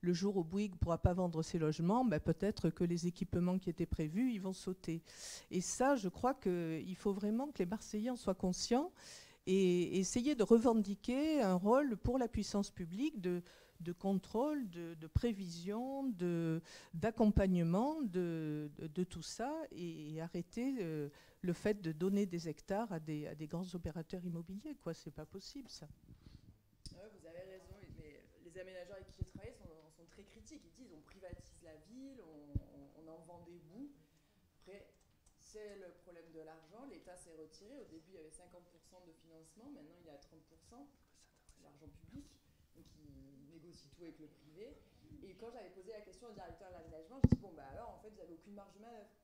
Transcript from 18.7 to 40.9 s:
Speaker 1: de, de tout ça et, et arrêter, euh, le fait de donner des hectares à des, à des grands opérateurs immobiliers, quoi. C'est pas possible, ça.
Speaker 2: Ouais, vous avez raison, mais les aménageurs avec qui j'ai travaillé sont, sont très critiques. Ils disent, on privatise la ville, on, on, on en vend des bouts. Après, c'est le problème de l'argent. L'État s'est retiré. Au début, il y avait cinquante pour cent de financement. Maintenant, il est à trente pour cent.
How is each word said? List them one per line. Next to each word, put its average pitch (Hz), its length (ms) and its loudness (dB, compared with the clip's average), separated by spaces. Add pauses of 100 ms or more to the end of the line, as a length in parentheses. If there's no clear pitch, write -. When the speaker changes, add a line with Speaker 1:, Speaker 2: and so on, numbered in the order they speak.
Speaker 1:
de, 160 100 -10
de 180 180 -2
tout 170 180 -8
ça 254 300 -4 (200)
et, 156 420 -8
et 160 60 -4
arrêter, 226 600 -2
euh, 156 280 -2 (320)
le 180 140 0
fait 208 260 2
de 165 100 -2
donner 196 360 2
des 170 220 -4
hectares 196 440 -2
à 165 80 -4
des, 151 260 -4
à - 80 -8
des 156 120 -8
grands 175 280 -6
opérateurs 170 500 -6
immobiliers, 180 580 -6
quoi. 170 100 -4
C'est - 180 -10
pas 151 160 -12
possible, - 440 -14
ça. - 180 -14 (1040)
Speaker 2:
Ouais, 185 160 -18 (100)
vous 160 80 -20
avez 170 140 -14
raison, 190 340 -16 (220)
mais 151 260 -18 (220)
les 175 160 -14
aménageurs 185 360 -12
avec 190 120 -14
qui - 160 -4
j'ai - 0 -
travaillé 208 300 -12
sont, 160 420 -20
sont 170 140 -20
très 202 140 -20
critiques. 226 420 -20
Ils 247 180 -20
disent, 196 100 -20
on 151 60 -20
privatise 180 640 -16
la 156 120 -18 (120)
ville, 262 320 -16
on, 147 400 -8 (160)
on, 139 260 -20
on 160 60 -18
en 165 160 -18
vend 175 220 -20
des 175 120 -20 (140)
bouts. 277 180 -14 (680)
Après, 196 260 -20 (540)
c'est 208 400 -16
le 175 100 -16 (140)
problème 170 260 -20
de 156 160 -16
l'argent. 160 400 -18
L'État 180 300 -16
s'est 170 180 -20
retiré. 160 460 -18
Au 190 100 -16
début, 160 240 -20
il - 0 -
y 165 80 -18
avait 156 80 -18
cinquante 175 400 -20
pour 165 160 -20
cent 180 160 -20
de 175 160 -20
financement. 165 560 -20
Maintenant, 170 240 -20
il 170 80 -20
est 151 80 -18
à 139 80 -18
trente - 240 -20
pour 160 160 -20
cent. 262 240 -20 (800)